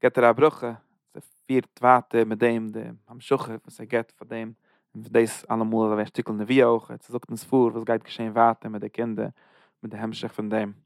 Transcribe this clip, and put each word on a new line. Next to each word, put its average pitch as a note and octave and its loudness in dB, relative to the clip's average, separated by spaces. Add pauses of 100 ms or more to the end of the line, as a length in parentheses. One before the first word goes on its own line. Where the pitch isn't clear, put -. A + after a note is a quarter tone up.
געט B2+ 2
ער A#2+ 6
א - 4
ברכה, B2+ 0 (420)
זי - -20 (260)
פירט C3 -4
ווייטער B2 6
מיט G#2+ -4
דעם, A#2 0
דעם A2+ -12 (140)
המשכה, A#2+ -4 (120)
וואס - -20
ער A2 -14
געט A2+ -4
פון - -20
דעם, A2+ -10 (420)
און A2 -14
פון A2+ -18
דאס A#2 2
אלע A2+ 0
מאל, A2 0
ווען G#2+ 0
ער G#2+ -2
שטיקלט A2 -8
נביאה A#2+ 2
אויך, A#2 0
ער A#2 -14 (120)
זאגט A#2+ -10
אונז A#2 -12
פאר, B2+ 4
וואס A2+ -8
גייט A2+ -2
געשען - -8
ווייטער A2+ 2
מיט G#2+ -8
די G#2 -10
קינדער, A2 -6 (540)
מיט A2 -12
דער G#2+ -12
המשך A2+ -8
פון A2 -8
דעם. G#2 -4 (140)